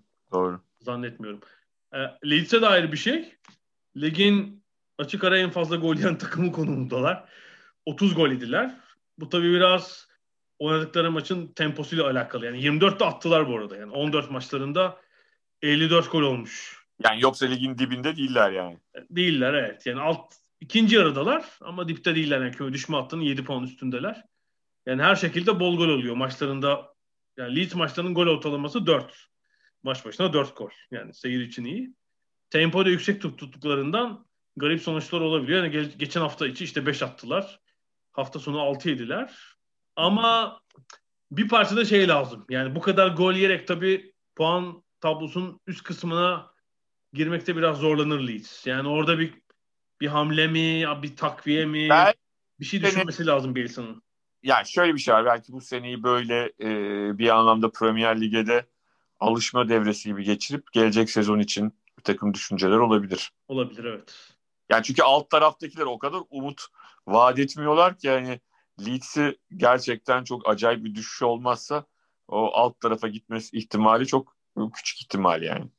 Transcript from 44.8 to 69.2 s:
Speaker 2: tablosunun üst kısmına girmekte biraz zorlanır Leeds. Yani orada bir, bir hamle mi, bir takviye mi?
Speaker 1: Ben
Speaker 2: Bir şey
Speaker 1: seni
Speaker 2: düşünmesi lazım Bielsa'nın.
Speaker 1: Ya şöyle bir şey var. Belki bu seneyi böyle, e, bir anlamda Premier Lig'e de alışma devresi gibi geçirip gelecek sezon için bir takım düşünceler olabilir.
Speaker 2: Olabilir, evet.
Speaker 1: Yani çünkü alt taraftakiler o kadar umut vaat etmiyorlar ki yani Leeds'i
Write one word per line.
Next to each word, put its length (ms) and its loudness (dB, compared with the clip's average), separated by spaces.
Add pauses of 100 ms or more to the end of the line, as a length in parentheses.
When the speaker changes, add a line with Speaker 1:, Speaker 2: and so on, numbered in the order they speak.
Speaker 2:
tablosunun 680 -4
üst 160 -12
kısmına 680 -2 (600)
girmekte 420 -2
biraz 220 2
zorlanır 500 0
Leeds. 400 -10
Yani 200 -2
orada 320 0
bir, 140 -2 (680)
bir 60 -2
hamle 400 2
mi, 380 0 (180)
bir 120 -12
takviye 500 -2
mi? 240 -2
Speaker 1:
Ben 240 8 (460)
Speaker 2:
Bir 60 -12
şey 140 -4
Speaker 1:
seni 100 4
Speaker 2:
düşünmesi 360 -2
lazım 300 0
Bielsa'nın. 460 -8 (420)
Speaker 1:
Ya 200 4
şöyle 300 2
bir 60 -2
şey 140 2
var. 120 6
Belki 280 0
bu 80 -12
seneyi 420 -8
böyle, 580 0
e, 60 -4 (500)
bir 120 4
anlamda 420 6
Premier 500 2
Lig'e 260 0
de 180 2 (540)
alışma 500 2
devresi 400 2
gibi 140 -6
geçirip 500 -4
gelecek 360 4
sezon 300 2
için 340 -2 (240)
bir 60 -20
takım 300 -2
düşünceler 440 0
olabilir. 540 0 (160)
Speaker 2:
Olabilir, 360 -8
evet. 520 -16 (340)
Speaker 1:
Yani 140 4
çünkü 200 2
alt 260 4
taraftakiler 560 2
o 140 -4
kadar 200 -6 (100)
umut 320 -10 (460)
vaat 320 6
etmiyorlar 580 2
ki 100 -6
yani 320 0 (460)
Leeds'i 520 -2 (200)